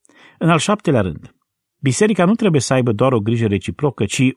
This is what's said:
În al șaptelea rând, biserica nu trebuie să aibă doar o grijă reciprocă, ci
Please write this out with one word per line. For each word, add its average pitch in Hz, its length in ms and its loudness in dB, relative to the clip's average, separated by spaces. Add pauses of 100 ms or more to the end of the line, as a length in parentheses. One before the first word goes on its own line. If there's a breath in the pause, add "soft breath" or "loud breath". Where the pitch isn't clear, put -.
(380 soft breath)
În 160 120 2
al 170 80 2
șaptelea 170 420 0
rând, 87 340 -6 (440)
biserica 185 460 0
nu 196 100 2
trebuie 175 260 2
să - 120 -4
aibă 123 200 2
doar 127 200 0
o 117 80 2
grijă 113 260 0
reciprocă, 101 580 -4
ci - 180 -2 (140)